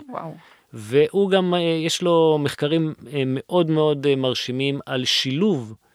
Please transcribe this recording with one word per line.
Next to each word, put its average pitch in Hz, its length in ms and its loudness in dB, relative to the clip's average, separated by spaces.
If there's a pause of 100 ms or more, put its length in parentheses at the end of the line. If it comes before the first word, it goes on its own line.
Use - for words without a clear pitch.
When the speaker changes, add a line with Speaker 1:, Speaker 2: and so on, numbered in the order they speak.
Speaker 1:
וואו. 160 260 -10 (380)
Speaker 2:
והוא 143 580 2
גם, 185 240 2
אה, 175 60 0
יש 165 420 -2
לו 165 380 4
מחקרים, 151 540 -2 (180)
אה, 143 140 -2
מאוד 156 440 0
מאוד, 151 360 2
אה, 139 100 4
מרשימים 131 680 -2
על 131 180 -4
שילוב 135 720 -2 (200)